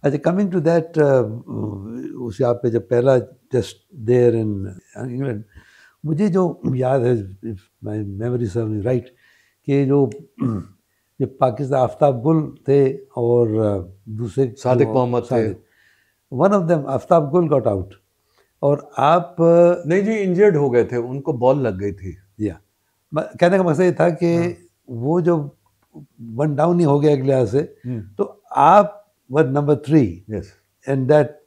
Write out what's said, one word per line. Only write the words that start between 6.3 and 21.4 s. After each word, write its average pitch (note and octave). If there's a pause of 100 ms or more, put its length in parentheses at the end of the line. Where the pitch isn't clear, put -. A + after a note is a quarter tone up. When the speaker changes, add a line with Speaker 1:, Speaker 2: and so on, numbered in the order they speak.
Speaker 1:
याद B2+
है, G#2+
if A2+ (280)
my G#2+ (220)
memory A#2+
serves A2
me G#2
right, A#2+ (600)
कि C#3
जो, C#3 (140)
<clears throat> - (800)
ये C3
पाकिस्तान, C3
आफ्ताब B2+
गुल D#3 (100)
थे C3+ (200)
और, A#2+
uh, G2+
दूसरे A2+
Speaker 2:
सादिक B2
Speaker 1:
जो A2
Speaker 2:
मोहम्मद A#2+
थे। -
Speaker 1:
सादिक, A2 (640)
one E3
of G3+
them, D#3+
आफ्ताब C#3
गुल, E3
got C#3
out। F#2+ (760)
और C#3+
आप, E3
अ, F3
Speaker 2:
नहीं F#3+
जी, A3
इंजर्ड G3
हो C#3
गए A#2+
थे, A#2+
उनको C#3
बॉल B2+